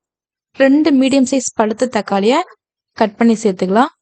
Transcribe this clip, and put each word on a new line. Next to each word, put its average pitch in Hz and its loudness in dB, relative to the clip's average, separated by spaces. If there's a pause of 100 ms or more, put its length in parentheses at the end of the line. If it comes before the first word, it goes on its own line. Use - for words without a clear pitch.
(580)
ரெண்டு 277 2
மீடியம் 262 2
சைஸ் 269 -4
பழுத்த 220 -2
தக்காளியை 208 -2 (600)
கட் 214 -2
பண்ணி 233 2
சேர்த்துக்கலாம். 202 -2 (120)